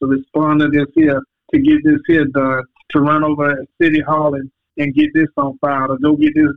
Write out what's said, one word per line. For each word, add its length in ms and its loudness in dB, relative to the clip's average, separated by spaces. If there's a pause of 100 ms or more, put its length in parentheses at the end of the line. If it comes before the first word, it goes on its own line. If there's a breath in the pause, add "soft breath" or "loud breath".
to 60 -2
respond 540 0
to 60 2
this 260 0
here, 260 2 (320)
to 80 2
get 240 2
this 240 2
here 180 2
done, 380 -2 (260)
to 100 -6
run 240 0
over 260 -2
at 180 -6 (140)
City 200 2
Hall 340 -2
and, 160 -10 (260)
and 160 -4
get 220 2
this 220 2
on 220 -4
file, 280 -2
to 100 -4
go 180 2
get 200 2
this 220 2